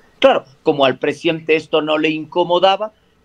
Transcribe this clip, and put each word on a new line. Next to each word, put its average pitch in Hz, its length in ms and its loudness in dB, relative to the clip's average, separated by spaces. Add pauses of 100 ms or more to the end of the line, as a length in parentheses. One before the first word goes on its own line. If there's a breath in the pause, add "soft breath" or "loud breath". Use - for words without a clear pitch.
(180 soft breath)
Claro, 254 280 2 (160)
como 143 240 2
al 127 120 0
presidente 156 560 -2
esto 156 280 -2
no 151 160 -2
le 156 100 0
incomodaba, 175 880 -2 (300)